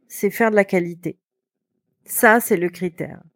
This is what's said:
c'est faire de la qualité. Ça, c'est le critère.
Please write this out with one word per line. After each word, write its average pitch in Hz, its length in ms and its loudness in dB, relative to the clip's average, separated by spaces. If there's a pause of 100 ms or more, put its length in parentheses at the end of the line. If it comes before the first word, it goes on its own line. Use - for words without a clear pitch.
c'est - 220 -4
faire 226 200 0
de 214 60 0
la 202 80 6
qualité. 175 540 -4 (880)
Ça, 233 340 4
c'est 214 160 -2
le 175 140 -2
critère. 175 500 -8 (140)